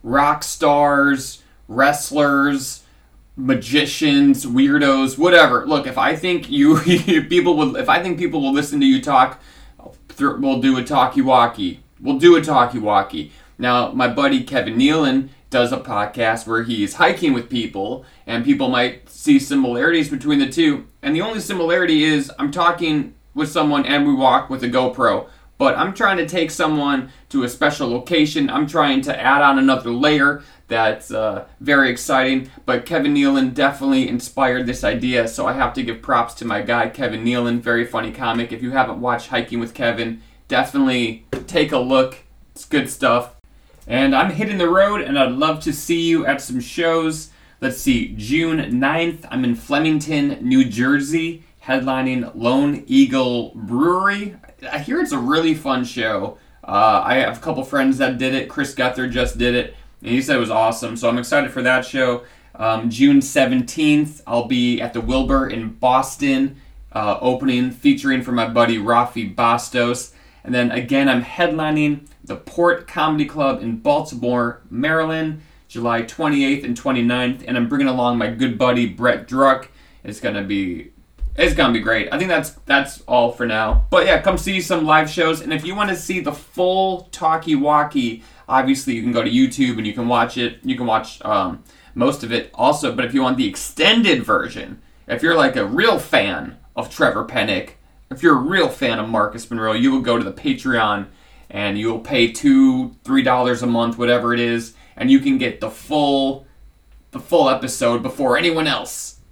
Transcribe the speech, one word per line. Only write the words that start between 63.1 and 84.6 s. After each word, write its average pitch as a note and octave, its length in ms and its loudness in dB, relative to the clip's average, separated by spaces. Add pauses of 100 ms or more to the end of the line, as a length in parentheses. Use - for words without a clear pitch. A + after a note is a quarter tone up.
seventeenth, D3 1040 0
I'll A#2 220 -2
be B2 340 0
at A#2 120 -6
the A#2 80 -4
Wilbur C3 460 0
in A2+ 260 -8
Boston, C3+ 800 0 (360)
uh, G#2+ 300 -2
opening, B2+ 480 0
featuring C3 540 0
for B2 80 -6
my A#2 160 0
buddy A#2 320 2
Rafi A2+ 560 0
Bastos. A#2+ 800 0 (300)
And B2 120 -4
then A#2+ 160 0
again, C3+ 360 0
I'm B2 140 2
headlining D#3 840 -2 (160)
the - 140 -10
Port - 500 0
Comedy D3+ 380 -2
Club C#3 360 -2
in A#2 160 -6
Baltimore, B2 840 -2 (100)
Maryland, D#3+ 720 -2 (260)
July A#2 340 -4
twenty-eighth C#3 600 0
and A#2+ 120 -4
twenty-ninth, B2 720 0
and B2+ 120 -4
I'm A#2 120 0
bringing C#3 200 2
along A#2+ 280 0
my A2+ 140 -2
good A2+ 260 -2
buddy A#2+ 300 2
Brett A#2 400 -2
Druck. - 400 2 (360)
It's G#2 160 -14
gonna G2+ 240 -4
be, F#2+ 500 -6 (420)
it's E3 180 2
gonna B2 200 2
be G#2+ 80 0
great. A2 300 -2
I C#3 60 -4
think F#3 120 -2
that's, D3+ 220 -2 (140)
that's - 360 -2
all A#2+ 300 2
for A#2+ 140 -6
now. A2 460 0
But F3+ 160 4
yeah, D#3+ 140 4
come F#3 160 0
see F#3+ 220 -4
some E3 260 -2